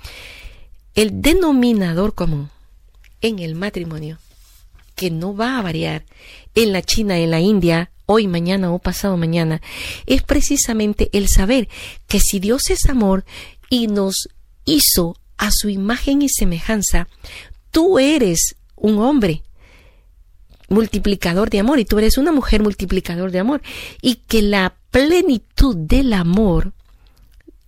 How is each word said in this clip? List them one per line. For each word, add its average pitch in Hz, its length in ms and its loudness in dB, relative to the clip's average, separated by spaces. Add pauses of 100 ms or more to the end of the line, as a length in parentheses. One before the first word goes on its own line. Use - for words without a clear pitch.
(920)
El 202 280 0
denominador 233 920 2
común 151 360 -4 (720)
en 220 180 -4
el 160 160 -8
matrimonio 165 640 -8 (760)
que 185 160 -4
no 175 240 -6
va 240 220 -4
a 233 40 -2
variar 160 440 -6 (500)
en 220 160 4
la 185 100 -2
China, 202 360 0
en 165 140 0
la 165 80 2
India, 170 520 2 (140)
hoy, 214 220 2
mañana 175 440 -2
o 180 80 -2
pasado 185 380 -2
mañana, 165 440 0 (440)
es 262 180 2
precisamente 233 880 0
el 196 140 0
saber 208 400 4 (400)
que 208 120 0
si 196 200 2
Dios 214 300 0
es 381 200 0
amor 196 360 0 (440)
y 233 180 0
nos 196 420 -2 (360)
hizo 185 520 0 (200)
a 208 140 -2
su 208 180 0
imagen 233 520 -2
y 277 80 0
semejanza, 190 760 0 (640)
tú 330 280 4
eres 262 560 2 (200)
un 214 240 0
hombre 220 440 0 (1300)
multiplicador 196 800 0
de 202 100 0
amor 254 200 2
y 208 60 2
tú 208 140 0
eres 214 180 4
una 294 140 2
mujer 226 300 2
multiplicador 185 680 -4
de 180 80 -2
amor, 254 220 -2 (400)
y 240 140 0
que - 260 0
la 202 340 0 (160)
plenitud 277 840 2
del 233 380 2
amor 185 600 2 (960)